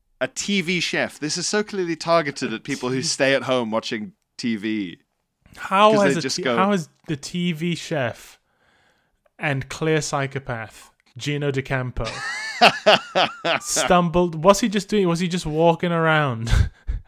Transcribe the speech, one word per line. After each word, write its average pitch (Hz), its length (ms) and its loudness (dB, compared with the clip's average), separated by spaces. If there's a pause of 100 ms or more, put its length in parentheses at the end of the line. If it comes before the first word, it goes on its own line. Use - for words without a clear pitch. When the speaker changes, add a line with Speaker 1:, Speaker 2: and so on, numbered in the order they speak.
(220)
Speaker 1:
A 131 60 0
T 202 340 -2
V 175 200 0
chef. 135 380 -2
This 151 180 -4
is 175 100 -4
so 214 160 0
clearly 180 320 -4
targeted 151 580 0
at 110 100 -6
people 127 260 -4
who 131 120 -2
stay 135 320 2
at 123 100 2
home 123 280 0
watching 110 400 -4 (260)
T 117 200 -2
V. 101 420 -4 (560)
Speaker 2:
How 208 380 4
Speaker 1:
'Cause 208 100 6
Speaker 2:
has 190 120 4
Speaker 1:
they 170 40 0
Speaker 2:
a - 20 0
Speaker 1:
just 131 160 -2
Speaker 2:
t-, 180 60 -4
Speaker 1:
go 120 140 2
Speaker 2:
how 196 140 4
has 180 180 0 (180)
the 156 100 -2
T 175 360 -2
V 165 220 -2
chef - 640 -4 (1000)
and 135 300 -2
clear 160 320 0
psychopath 135 920 -6 (260)
Gino 143 320 -2
D'Acampo 127 560 -4 (800)
Speaker 1:
<laughs> - 760 2
Speaker 2:
stumbled? 170 800 2
What's 196 160 0
he 240 100 0
just 196 200 -4
doing? 202 180 2
Was 170 140 0
he 185 60 -2
just 170 180 -4
walking 165 460 0
around 151 600 0 (560)